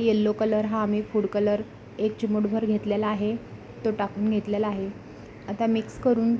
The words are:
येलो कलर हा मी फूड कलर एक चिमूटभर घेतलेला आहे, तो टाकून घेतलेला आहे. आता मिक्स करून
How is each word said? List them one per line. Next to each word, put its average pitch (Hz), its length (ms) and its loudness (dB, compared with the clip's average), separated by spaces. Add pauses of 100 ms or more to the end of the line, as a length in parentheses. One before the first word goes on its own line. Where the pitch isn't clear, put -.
येलो 214 280 4
कलर 214 320 2
हा 214 200 0
मी 208 160 2
फूड 208 240 0
कलर 208 360 2 (380)
एक 214 180 0
चिमूटभर 214 480 0
घेतलेला 208 420 0
आहे, 208 280 0 (500)
तो 220 60 2
टाकून 208 380 -2
घेतलेला 208 380 0
आहे. 196 220 -4 (600)
आता 214 160 0
मिक्स 226 340 0
करून 233 400 4